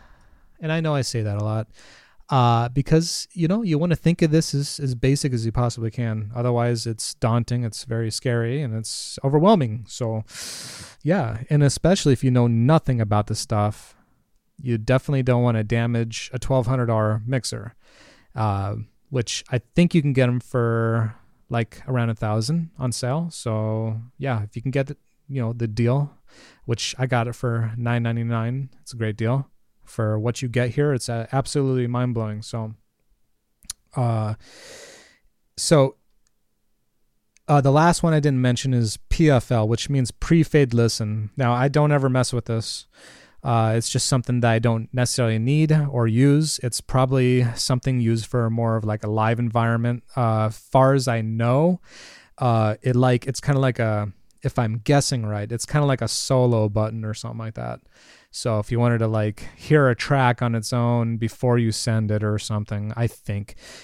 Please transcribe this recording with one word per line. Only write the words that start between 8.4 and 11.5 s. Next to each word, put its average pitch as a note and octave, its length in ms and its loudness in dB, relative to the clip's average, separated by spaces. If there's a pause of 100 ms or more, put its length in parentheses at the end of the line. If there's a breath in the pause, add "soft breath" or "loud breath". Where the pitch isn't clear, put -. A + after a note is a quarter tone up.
and A#2 100 -4
it's - 500 -10
overwhelming. C#3 640 4
So, A2+ 360 -4 (800 loud breath)
yeah, A2+ 480 -2